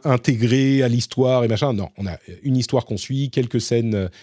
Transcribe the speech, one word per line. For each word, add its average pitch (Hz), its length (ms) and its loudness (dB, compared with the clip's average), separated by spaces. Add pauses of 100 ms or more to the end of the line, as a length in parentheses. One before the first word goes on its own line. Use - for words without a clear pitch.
intégrées 135 800 2
à 123 40 2
l'histoire 123 560 0
et 117 60 2
machin. 120 240 0
Non, 98 240 -4
on 98 100 -6
a 85 100 -8 (260)
une 135 120 0
histoire 123 300 0
qu'on 110 120 -6
suit, 135 320 -4
quelques 123 320 -2
scènes, 117 320 0
euh, 98 140 -2 (160)